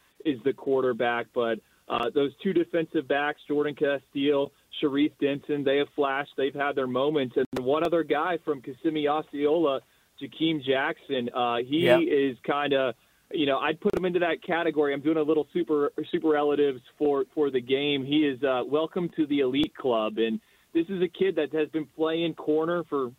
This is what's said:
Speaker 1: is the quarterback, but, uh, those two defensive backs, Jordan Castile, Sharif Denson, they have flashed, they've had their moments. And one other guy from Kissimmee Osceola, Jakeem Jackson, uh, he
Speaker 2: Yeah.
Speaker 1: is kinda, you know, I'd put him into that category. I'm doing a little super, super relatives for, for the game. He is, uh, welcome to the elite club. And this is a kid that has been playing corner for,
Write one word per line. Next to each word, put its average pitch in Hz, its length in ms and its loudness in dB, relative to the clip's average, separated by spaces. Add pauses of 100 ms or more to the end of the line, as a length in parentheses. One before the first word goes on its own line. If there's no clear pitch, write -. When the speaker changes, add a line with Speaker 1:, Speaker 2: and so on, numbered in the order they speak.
(240)
Speaker 1:
is 139 200 0
the 135 100 2
quarterback, 123 800 0
but, 113 260 0 (300)
uh, 120 240 -2
those 139 200 0 (100)
two 190 100 0
defensive 165 540 -2
backs, 147 400 -2
Jordan 147 260 -2
Castile, 143 760 -2 (300)
Sharif 147 380 2
Denson, 143 440 -2
they 135 140 2
have 143 180 0
flashed, 143 420 -2
they've 139 160 0
had 143 220 -2
their 135 100 0
moments. 131 500 0
And 131 300 -2
one 151 180 2
other 170 200 0
guy 151 420 0
from 143 160 -4
Kissimmee 151 460 -2
Osceola, 147 760 2 (400)
Jakeem 151 420 -2
Jackson, 135 680 -2
uh, 120 240 0
he 135 280 0
Speaker 2:
Yeah. 123 120 8
Speaker 1:
is 139 460 2
kinda, 139 500 0 (380)
you 147 160 0
know, 135 100 0
I'd 160 240 -4
put 202 160 0
him 180 80 -2
into 180 140 0
that 165 240 0
category. 156 500 0
I'm 139 80 -4
doing 160 160 0
a 156 60 0
little 151 280 2
super, 156 400 0 (200)
super 160 180 0
relatives 147 500 2 (160)
for, 143 380 2
for 147 160 2
the 131 100 0
game. 135 460 0
He 147 220 2
is, 131 160 -4
uh, 127 200 0
welcome 160 520 -2
to 160 100 0
the 143 140 0
elite 135 360 0
club. 110 440 0
And 113 200 0 (340)
this 165 160 0
is 190 120 -2
a 180 60 2
kid 185 300 -2
that 147 140 -2
has 156 180 -2
been 156 260 -4
playing 160 400 -2
corner 160 480 -2
for, 135 360 -4